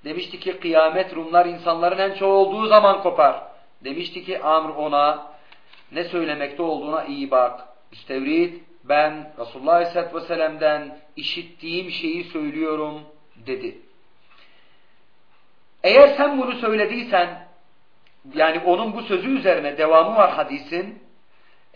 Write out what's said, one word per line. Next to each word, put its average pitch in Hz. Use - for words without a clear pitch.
Demişti 165
ki, 185
"Kıyamet 165
Rumlar 165
insanların 170
en 196
çoğu 196
olduğu 196
zaman 202
kopar." 151
Demişti 170
ki 180
Amr 156
ona, 147
"Ne 170
söylemekte 156
olduğuna 151
iyi 139
bak." 123
Müstevrid, 156
"Ben 151
Resulullah 135
Aleyhisselatü 170
Vesselam'den 156
işittiğim 170
şeyi 170
söylüyorum." 156
dedi. 123
Eğer 262
sen 277
bunu 247
söylediysen, 214
yani 160
onun 208
bu 226
sözü 208
üzerine 147
devamı 160
var 202
hadisin, 165